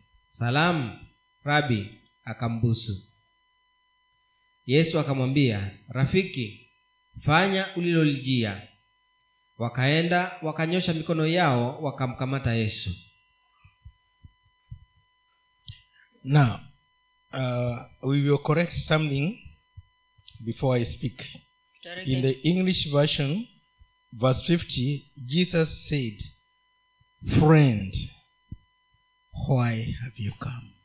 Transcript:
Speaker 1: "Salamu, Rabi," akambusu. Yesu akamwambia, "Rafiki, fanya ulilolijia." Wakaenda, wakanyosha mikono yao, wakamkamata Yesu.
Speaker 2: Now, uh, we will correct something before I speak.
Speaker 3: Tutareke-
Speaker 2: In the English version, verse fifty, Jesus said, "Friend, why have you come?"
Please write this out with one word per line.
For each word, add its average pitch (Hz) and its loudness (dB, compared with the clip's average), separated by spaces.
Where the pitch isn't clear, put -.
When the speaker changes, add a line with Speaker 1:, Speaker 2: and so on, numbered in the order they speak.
Speaker 1:
"Salamu, 135 0
Rabi," 123 0
akambusu. 113 -2
Yesu 160 4
akamwambia, 131 0
"Rafiki, 131 -2
fanya 190 2
ulilolijia." 131 2
Wakaenda, 160 0
wakanyosha 165 -2
mikono 160 0
yao, 147 2
wakamkamata 131 -2
Yesu. 104 -2
Speaker 2:
Now, 131 4
uh, 123 -4
we 139 2
will 143 4
correct 160 0
something 156 0
before 123 0
I - 0
speak. - -8
Speaker 3:
Tutareke- 175 -6
Speaker 2:
In 127 2
the 135 4
English 185 2
version, 151 0
verse 127 2
fifty, 143 -2
Jesus 165 0
said, 127 -4
"Friend, 139 6
why 120 0
have 120 -8
you 104 -4
come?" 123 -10